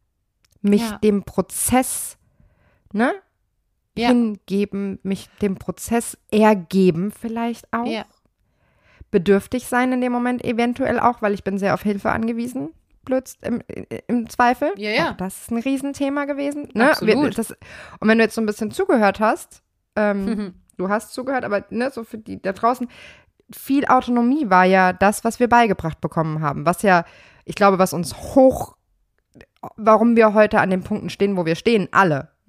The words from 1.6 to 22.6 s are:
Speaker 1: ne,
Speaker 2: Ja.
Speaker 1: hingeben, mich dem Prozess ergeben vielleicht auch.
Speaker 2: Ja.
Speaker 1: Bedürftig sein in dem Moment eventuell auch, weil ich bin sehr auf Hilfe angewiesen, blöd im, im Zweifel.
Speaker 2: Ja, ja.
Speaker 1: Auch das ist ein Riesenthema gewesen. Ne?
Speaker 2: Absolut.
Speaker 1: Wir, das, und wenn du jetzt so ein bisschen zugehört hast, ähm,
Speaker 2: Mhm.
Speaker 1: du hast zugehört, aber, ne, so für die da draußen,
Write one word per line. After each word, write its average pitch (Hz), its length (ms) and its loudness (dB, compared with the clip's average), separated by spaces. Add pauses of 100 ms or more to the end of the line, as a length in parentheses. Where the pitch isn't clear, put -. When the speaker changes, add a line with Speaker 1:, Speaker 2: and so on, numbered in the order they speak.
Speaker 1:
ne, 240 200 0 (840)
Speaker 2:
Ja. 233 120 -2
Speaker 1:
hingeben, 202 920 -2
mich - 260 -6 (140)
dem 190 140 -2
Prozess - 600 -6 (140)
ergeben 190 800 2
vielleicht 233 600 -10
auch. 233 140 -4
Speaker 2:
Ja. 226 180 -6 (1040)
Speaker 1:
Bedürftig 202 560 0
sein 254 260 0
in 247 80 -2
dem 247 120 -2
Moment 247 320 -2
eventuell 240 540 -2
auch, 240 240 0
weil 208 120 0
ich 190 100 -10
bin 190 140 -4
sehr 190 160 0
auf - 80 -6
Hilfe 208 280 -2
angewiesen, 240 600 -4 (340)
blöd 262 260 -4 (120)
im, - 200 -4 (460)
im 233 200 -2
Zweifel. 247 480 0
Speaker 2:
Ja, 208 140 -6
ja. 277 220 0
Speaker 1:
Auch - 40 -12
das 185 260 -10
ist - 100 -18
ein 233 60 -4
Riesenthema 277 680 -4
gewesen. 285 500 -6
Ne? 254 160 4
Speaker 2:
Absolut. 233 320 0
Speaker 1:
Wir, 247 80 0
das, 226 220 -8 (480)
und 208 80 0
wenn 226 100 4
du 226 60 4
jetzt 226 100 -4
so 233 60 -6
ein 220 60 -2
bisschen 208 260 -6
zugehört 233 480 0
hast, 226 420 -4 (340)
ähm, 208 280 -2
Speaker 2:
Mhm. 196 300 -6 (220)
Speaker 1:
du 190 120 -6
hast 214 240 -4
zugehört, 262 320 -6
aber, 196 260 -4
ne, 240 220 -4
so 233 100 -14
für 220 160 -16
die 196 240 -14
da 190 100 -4
draußen, 240 360 -2 (680)